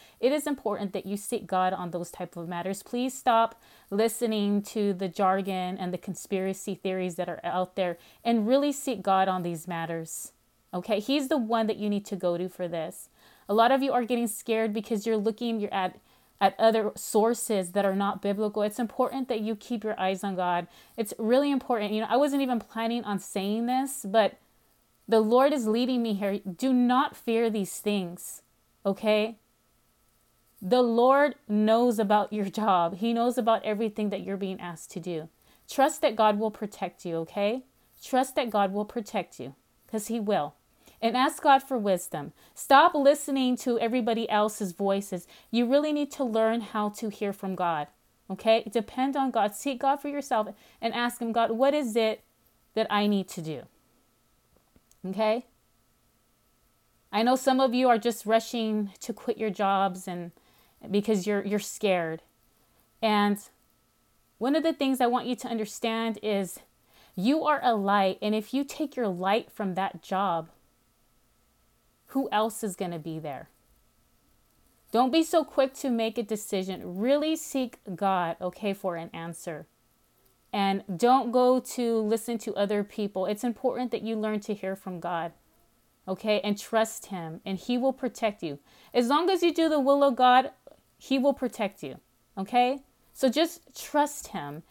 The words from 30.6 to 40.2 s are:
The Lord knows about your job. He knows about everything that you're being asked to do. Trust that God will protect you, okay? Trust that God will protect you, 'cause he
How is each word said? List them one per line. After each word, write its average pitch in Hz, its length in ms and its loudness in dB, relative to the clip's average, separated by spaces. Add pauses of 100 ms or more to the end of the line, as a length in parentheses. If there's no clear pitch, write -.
The 226 220 4
Lord 254 540 4 (120)
knows 214 500 4
about 208 360 2
your 202 160 -2
job. 190 460 2
He 233 180 0
knows 240 240 0
about 226 260 2
everything 214 460 -2
that 190 120 -6
you're 190 140 -6
being 190 240 -6
asked 175 300 -12
to 180 100 -10
do. 165 300 -8 (400)
Trust 285 320 2
that 226 140 2
God 214 220 4
will 220 120 0
protect 202 560 -10
you, 170 120 -4
okay? 208 440 -2 (400)
Trust 254 320 0
that 247 160 -2
God 202 240 2
will 208 100 -2
protect 208 560 -8
you, 135 140 -10 (320)
'cause 214 220 -6
he 226 120 -2